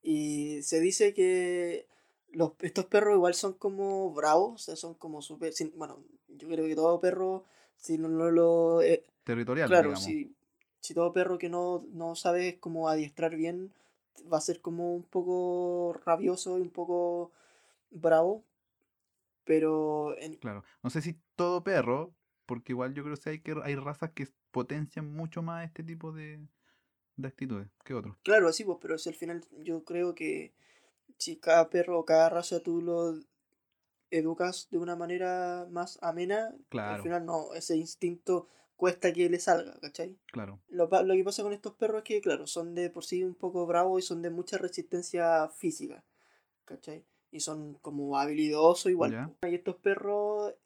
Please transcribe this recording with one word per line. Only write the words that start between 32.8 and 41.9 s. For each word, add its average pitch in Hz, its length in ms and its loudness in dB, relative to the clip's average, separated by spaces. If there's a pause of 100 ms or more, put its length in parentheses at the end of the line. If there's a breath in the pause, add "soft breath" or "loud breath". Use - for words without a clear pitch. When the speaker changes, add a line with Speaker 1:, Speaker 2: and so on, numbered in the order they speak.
Speaker 1:
lo 170 320 0 (960)
educas 165 600 -2
de 180 80 -2
una 170 180 -4
manera 180 760 -4
más 175 320 -8
amena, 180 520 -2 (140)
Speaker 2:
Claro. 104 280 -6
Speaker 1:
al 101 60 -8
final 170 240 -4
no, 160 280 -4
ese 165 220 -2
instinto 175 720 -2 (280 soft breath)
cuesta 180 360 2
que 175 160 2
le 175 100 0
salga, - 420 0
¿cachai? 170 360 -12 (160)
Speaker 2:
Claro. 101 360 -10
Speaker 1:
Lo 175 200 2
pa-, 185 140 6
lo 190 120 4
que 190 80 6
pasa 196 200 -2
con 202 100 -2
estos 208 220 -10
perros 214 240 0